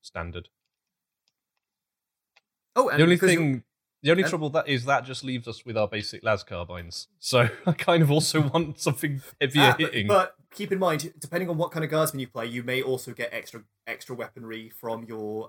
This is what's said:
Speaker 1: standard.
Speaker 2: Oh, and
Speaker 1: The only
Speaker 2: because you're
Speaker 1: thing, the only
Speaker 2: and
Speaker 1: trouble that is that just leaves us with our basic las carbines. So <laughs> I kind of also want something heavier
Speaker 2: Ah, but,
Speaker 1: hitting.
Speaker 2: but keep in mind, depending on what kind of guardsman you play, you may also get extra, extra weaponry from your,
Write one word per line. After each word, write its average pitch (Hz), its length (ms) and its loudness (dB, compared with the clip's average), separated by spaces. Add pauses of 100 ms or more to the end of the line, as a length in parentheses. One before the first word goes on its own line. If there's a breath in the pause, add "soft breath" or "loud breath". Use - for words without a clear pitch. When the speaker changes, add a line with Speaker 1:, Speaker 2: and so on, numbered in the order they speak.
Speaker 1:
standard. 87 480 -12 (2250)
Speaker 2:
Oh, 254 140 4
and 147 100 2
Speaker 1:
The 151 40 10
only 175 120 8
Speaker 2:
because 180 180 4
you're 170 80 4
Speaker 1:
thing, 135 220 0 (380)
the 139 100 4
only 185 120 6
Speaker 2:
and 160 60 2
Speaker 1:
trouble 156 220 -2
that 151 160 0
is 127 180 0
that 131 200 2
just 131 180 -12
leaves 127 240 -6
us - 180 -12
with 113 120 -4
our 107 100 2
basic 104 360 -8
las 107 200 2
carbines. 87 640 -10 (120)
So 120 380 4
<laughs> - 80 -8
I 185 80 2
kind 170 300 4
of 143 80 6
also 156 380 2
want 160 300 -2
something 143 420 -2 (180)
heavier 143 240 2
Speaker 2:
Ah, 127 140 6
but, - 20 -10 (140)
Speaker 1:
hitting. 107 140 -2
Speaker 2:
but 185 280 2 (160)
keep 202 200 -8
in 190 80 -2
mind, 160 400 0
depending 175 300 -4
on 170 80 -2
what 165 140 -2
kind 160 140 -4
of 151 60 -4
guardsman 151 280 0
you 127 80 -8
play, 117 200 -8
you 120 160 -8
may 127 180 -2
also 127 320 -4
get 117 200 -6
extra, 113 300 -12 (240)
extra 120 280 -12
weaponry 113 540 -14
from 113 340 -8
your, 110 460 -8